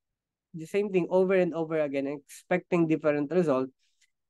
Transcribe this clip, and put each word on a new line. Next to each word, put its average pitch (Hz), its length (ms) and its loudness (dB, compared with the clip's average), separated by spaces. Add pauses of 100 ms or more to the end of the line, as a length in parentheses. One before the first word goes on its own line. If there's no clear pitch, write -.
(560)
the 160 120 -12
same 202 240 -2
thing 175 180 0
over 185 260 2
and 175 200 2
over 160 240 -2
again, 139 320 -2
expecting 170 760 -2
different 147 440 0
result 135 400 0 (580)